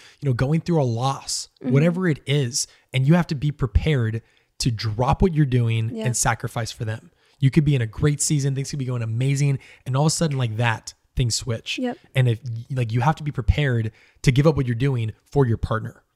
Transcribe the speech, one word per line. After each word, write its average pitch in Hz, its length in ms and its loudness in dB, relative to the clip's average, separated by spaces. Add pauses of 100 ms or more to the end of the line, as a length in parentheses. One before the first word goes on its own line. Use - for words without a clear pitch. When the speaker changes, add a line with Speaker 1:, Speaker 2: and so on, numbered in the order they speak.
(220)
Speaker 1:
you 139 80 -2
know, 131 40 2
going 139 280 0
through 170 180 2
a 139 60 2
loss, 123 640 -4 (160)
Speaker 2:
Mm-hmm. 127 100 0
Speaker 1:
whatever 170 340 4
it 147 200 0
is. 135 400 0 (260)
And 131 140 2
you 165 80 8
have 175 120 2
to 160 80 -4
be 147 160 -2
prepared 117 680 0 (380)
to - 100 0
drop 117 540 0
what 190 100 2
you're 147 140 2
doing 113 480 0
Speaker 2:
Yeah. 220 100 -4
Speaker 1:
and 120 100 -2
sacrifice 117 560 -2
for - 140 -8
them. 110 240 -8 (300)
You 135 100 4
could 147 160 2
be 147 80 2
in 131 80 0
a 113 60 -2
great 147 340 -2
season, 139 320 0
things 139 160 -6
could 151 100 -8
be 131 60 -4
going 123 160 -4
amazing, 135 560 0 (300)
and 127 100 -2
all 143 60 2
of 156 40 4
a 156 80 0
sudden, 151 220 -2
like 113 200 -2
that, 117 360 -2 (220)
things 120 180 0
switch. - 460 -6
Speaker 2:
Yep. 247 180 -4 (160)
Speaker 1:
And 127 160 2
if, 113 100 0 (300)
like, 123 220 -2
you 120 100 0
have 156 140 2
to - 80 -14
be 147 80 -6
prepared 123 600 0 (300)
to 147 100 4
give 139 140 4
up 160 100 4
what 135 120 -2
you're 120 80 0
doing 117 380 -2 (120)
for 139 220 2
your 110 100 2
partner. - 460 -4 (120)